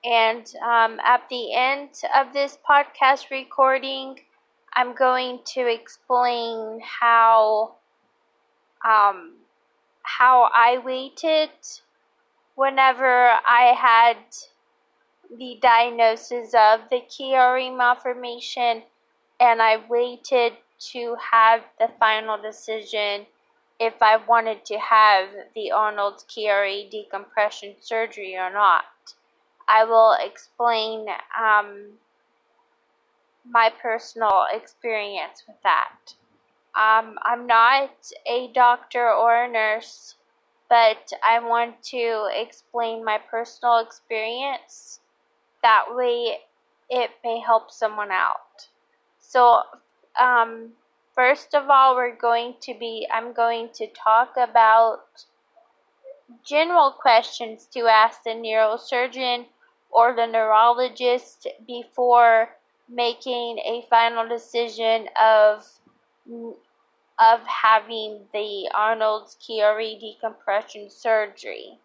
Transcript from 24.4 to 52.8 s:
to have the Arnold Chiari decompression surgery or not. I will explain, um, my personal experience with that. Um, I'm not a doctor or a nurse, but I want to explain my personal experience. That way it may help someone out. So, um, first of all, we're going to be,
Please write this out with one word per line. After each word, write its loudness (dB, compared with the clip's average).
to -8
have 2
the -8
Arnold -4
Chiari -4
decompression -8
surgery -8
or -8
not. 2
I 4
will 4
explain, -6
um, -2
my 2
personal -2
experience -10
with -20
that. -4
Um, 0
I'm -6
not 0
a -6
doctor 0
or 2
a -4
nurse, -6
but 2
I 2
want -4
to -6
explain -8
my -4
personal -4
experience. -10
That 4
way -4
it -4
may -6
help 0
someone -8
out. -6
So, 4
um, 0
first 0
of 0
all, 6
we're -4
going -2
to -14
be, -10